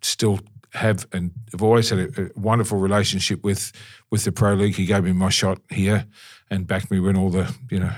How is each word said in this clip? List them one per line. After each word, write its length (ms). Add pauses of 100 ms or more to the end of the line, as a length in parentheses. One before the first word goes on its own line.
still 380 (320)
have 420
and 180 (200)
have 100
always 280
had 100
a, 240
a 120
wonderful 440
relationship 640
with, 280 (380)
with 140
the 80
Pro 240
League. 200
He 100
gave 180
me 80
my 180
shot 300 (100)
here 380 (420)
and 160
backed 240
me 100
when 160
all 140
the, 240 (160)
you 100
know, 180